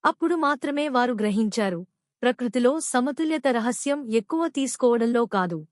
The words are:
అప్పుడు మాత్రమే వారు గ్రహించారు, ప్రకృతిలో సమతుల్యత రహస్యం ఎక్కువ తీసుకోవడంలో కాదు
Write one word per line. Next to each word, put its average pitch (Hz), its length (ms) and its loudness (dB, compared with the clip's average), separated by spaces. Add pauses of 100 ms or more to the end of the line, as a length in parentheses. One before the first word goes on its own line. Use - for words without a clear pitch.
అప్పుడు 330 300 0
మాత్రమే 294 540 0
వారు 247 240 2
గ్రహించారు, 202 720 0 (360)
ప్రకృతిలో 247 580 0
సమతుల్యత 294 680 -2
రహస్యం 247 600 -2
ఎక్కువ 269 380 0
తీసుకోవడంలో 240 800 0
కాదు 170 460 -2